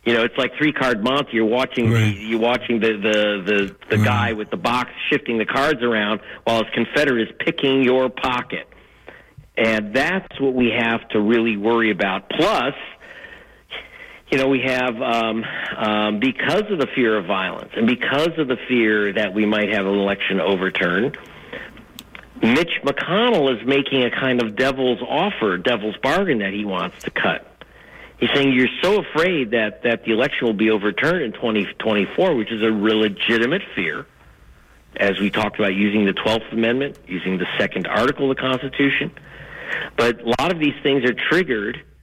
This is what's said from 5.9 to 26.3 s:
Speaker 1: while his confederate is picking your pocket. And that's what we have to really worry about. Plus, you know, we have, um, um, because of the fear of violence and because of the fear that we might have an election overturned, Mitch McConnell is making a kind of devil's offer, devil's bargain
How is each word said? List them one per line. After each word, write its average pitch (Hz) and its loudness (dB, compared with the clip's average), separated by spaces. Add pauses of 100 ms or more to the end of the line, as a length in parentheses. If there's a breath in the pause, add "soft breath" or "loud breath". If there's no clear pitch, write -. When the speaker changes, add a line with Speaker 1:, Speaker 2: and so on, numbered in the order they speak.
Speaker 1:
while 113 2
his - -6
confederate 120 2
is - -16
picking 135 2
your 127 4
pocket. 123 -4 (920 loud breath)
And 110 0
that's 175 -2
what 135 2
we 123 2
have 117 -2
to 110 0
really 113 2
worry 113 2
about. 98 -2
Plus, 151 0 (1600 loud breath)
you 143 2
know, 131 2
we 135 2
have, 127 0
um, 113 0 (320 loud breath)
um, 107 0
because 147 0
of 185 0
the 131 0
fear 113 4
of 92 -2
violence 95 -4
and 113 2
because 135 2
of 147 0
the 127 0 (140)
fear 107 2
that 98 -2
we 107 2
might 104 2
have 98 0
an 98 2
election 98 0
overturned, 92 0 (1200 loud breath)
Mitch 135 2
McConnell 165 2
is 110 -4
making 135 2
a 120 0
kind 123 0
of 107 -4
devil's 127 0
offer, 127 0
devil's 107 -2
bargain 156 0